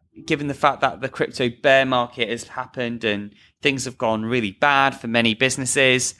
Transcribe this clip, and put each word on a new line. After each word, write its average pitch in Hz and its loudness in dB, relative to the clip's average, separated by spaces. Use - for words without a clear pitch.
given 147 -2
the 143 -4
fact 139 0
that 110 0
the 131 -6
crypto - -4
bear 135 4
market 123 -2
has 113 -6
happened 120 -8
and 104 -2
things 135 0
have 120 -10
gone 110 0
really 113 -2
bad 139 2
for - -8
many 117 2
businesses, 131 2